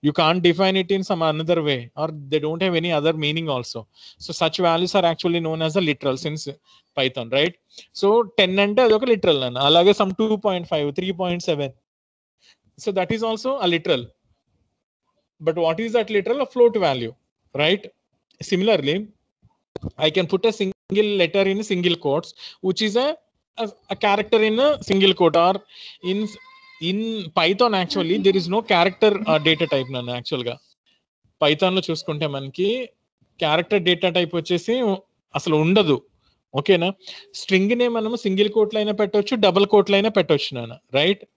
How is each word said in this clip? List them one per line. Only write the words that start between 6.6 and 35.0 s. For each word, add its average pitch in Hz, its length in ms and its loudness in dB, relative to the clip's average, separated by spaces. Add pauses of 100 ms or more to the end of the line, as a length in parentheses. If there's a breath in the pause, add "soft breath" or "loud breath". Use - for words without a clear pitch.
Python, 131 400 -4
right? 160 180 0 (460 loud breath)
So 196 60 2 (320)
టెన్ 190 260 2
అంటే 208 220 2
అదొక 220 260 4
లిటరల్ 170 320 2
నాన్న. 123 120 -4 (120)
అలాగే 175 320 6
some 190 180 0
టూ 220 100 0 (160)
పాయింట్ 180 280 -2
ఫైవ్, 147 160 -2 (100)
త్రీ 185 100 -4 (140)
పాయింట్ 175 260 -4
సెవెన్. 143 240 -2 (1080 soft breath)
So 214 160 -4
that 180 180 -2
is 220 140 -4
also 220 200 -4 (140)
a 175 100 2
literal. 160 300 -2 (1400)
But 165 180 -2
what 160 220 0
is 220 100 -8
that 220 200 0
literal? 220 280 -2
A 269 80 -18
float 233 240 4 (100)
value, 120 260 -2 (500)
right? 185 200 2 (680)
Similarly, 180 440 0 (1080)
I 156 100 4
can 185 160 2
put 185 180 -2
a 214 100 -4
single 202 500 -2 (120)
letter 175 300 2
in 190 60 -2 (120)
single 175 340 0
quotes, 151 260 -2 (380 loud breath)
which 185 200 -2
is 196 80 -2
a, 254 120 0 (560)
a, - 20 -4 (280)
a - 20 -8 (100)
character 208 340 2 (100)
in 220 60 0 (100)
a 294 40 4 (200)
single 190 300 4
quote 165 260 4
or 190 100 2 (560 loud breath)
in, 196 60 -2 (720)
in 190 80 -2 (400)
Python 196 440 2
actually 180 440 -2
there 190 160 4
is 165 140 -6
no 220 40 2 (120)
character, 190 400 4 (200)
uh, 156 160 4
data 160 260 2
type 131 220 -2
నాన్న 120 220 -8
యాక్చువల్ 123 300 -6
గా. 117 80 -8 (880)
పైథాన్ 156 340 2
లో 185 120 -2
చూసుకుంటే 156 460 -6
మనకి 139 320 -4 (760)
క్యారెక్టర్ 170 440 0
డేటా 180 300 0
టైప్ 170 220 -2
వచ్చేసి 175 360 -2 (640)